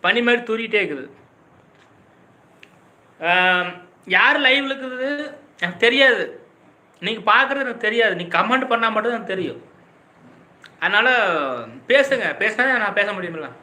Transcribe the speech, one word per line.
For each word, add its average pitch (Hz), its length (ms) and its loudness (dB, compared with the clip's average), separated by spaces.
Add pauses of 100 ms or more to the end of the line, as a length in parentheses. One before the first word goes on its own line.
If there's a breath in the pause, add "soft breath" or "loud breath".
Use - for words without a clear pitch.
பனி 214 220 2
மாதிரி 240 200 2
தூறிட்டே 220 400 -2
இருக்குது. 147 240 -6 (2250)
ஆம், 180 500 2 (340)
யார் 233 360 4
லைவ்ல 269 320 2
இருக்குது 269 580 -6 (280)
எனக்கு 180 200 -6
தெரியாது. 240 460 4 (760)
நீங்க 214 320 -2
பார்க்கறது 269 320 2
எனக்கு 233 240 -6
தெரியாது. 220 260 2
நீங்க 170 240 -4
கமெண்ட் 254 300 0
பண்ணா 226 200 0
மட்டும் 214 240 -2
தான் 190 200 -8
தெரியும். 185 300 -8 (1160)
அதனால 208 280 2 (800)
பேசுங்க. 262 380 2 (160)
பேசினா 233 420 0
நான் 196 160 -2
பேச 202 120 0
முடியுமில்ல. 170 360 -8 (140)